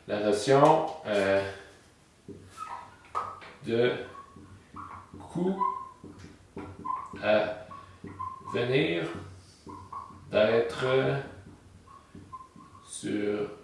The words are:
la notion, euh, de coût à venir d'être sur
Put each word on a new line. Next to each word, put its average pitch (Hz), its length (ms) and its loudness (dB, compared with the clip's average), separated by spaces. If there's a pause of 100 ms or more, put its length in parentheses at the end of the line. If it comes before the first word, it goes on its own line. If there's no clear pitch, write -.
la 104 120 -2
notion, 135 680 6 (200)
euh, 98 340 4 (2250)
de 120 260 4 (1400)
coût 190 260 0 (1700)
à 107 220 6 (1040)
venir 135 520 2 (1300)
d'être 117 560 4 (2000)
sur 104 640 -2 (160)